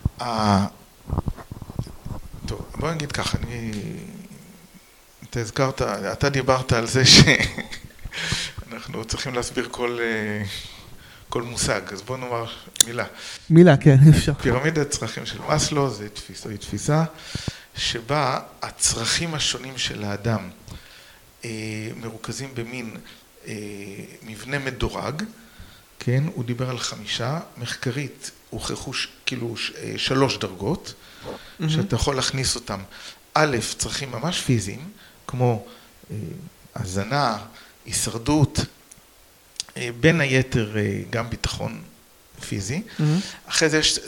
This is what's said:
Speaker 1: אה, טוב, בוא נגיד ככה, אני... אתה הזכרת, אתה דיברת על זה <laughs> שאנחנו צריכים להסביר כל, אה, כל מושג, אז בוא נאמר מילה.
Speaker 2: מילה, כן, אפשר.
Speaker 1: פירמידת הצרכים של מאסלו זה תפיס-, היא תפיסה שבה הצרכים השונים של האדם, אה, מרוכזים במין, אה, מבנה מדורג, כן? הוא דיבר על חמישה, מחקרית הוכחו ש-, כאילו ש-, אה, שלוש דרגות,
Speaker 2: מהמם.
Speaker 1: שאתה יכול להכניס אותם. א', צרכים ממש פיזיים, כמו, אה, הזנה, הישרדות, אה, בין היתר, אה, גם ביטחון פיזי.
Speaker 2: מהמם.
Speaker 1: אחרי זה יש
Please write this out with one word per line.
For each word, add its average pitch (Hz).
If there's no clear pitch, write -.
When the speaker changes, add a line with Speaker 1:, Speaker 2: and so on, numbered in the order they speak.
Speaker 1:
אה, 107
טוב, 104
בוא 151
נגיד 147
ככה, -
אני... 117
אתה 123
הזכרת, 131
אתה 101
דיברת 131
על 117
זה 127
<laughs> -
שאנחנו 113
צריכים 123
להסביר 120
כל, 120
אה, 107
כל 123
מושג, 117
אז 95
בוא 127
נאמר 120
מילה. 117
Speaker 2:
מילה, 165
כן, 139
אפשר. 151
Speaker 1:
פירמידת 143
הצרכים 120
של 101
מאסלו 151
זה 104
תפיס-, -
היא 107
תפיסה 147
שבה 131
הצרכים 117
השונים 131
של 113
האדם, 101
אה, 117
מרוכזים 113
במין, 117
אה, 113
מבנה 113
מדורג, 120
כן? 131
הוא 123
דיבר 123
על 123
חמישה, 113
מחקרית 123
הוכחו 117
ש-, -
כאילו 120
ש-, -
אה, 110
שלוש 131
דרגות, 98
Speaker 2:
מהמם. 156
Speaker 1:
שאתה 160
יכול 135
להכניס 131
אותם. 104
א', 151
צרכים 123
ממש 127
פיזיים, 110
כמו, 123
אה, -
הזנה, 107
הישרדות, 117
אה, 123
בין 160
היתר, 127
אה, 101
גם 117
ביטחון 110
פיזי. 110
Speaker 2:
מהמם. 151
Speaker 1:
אחרי -
זה 151
יש -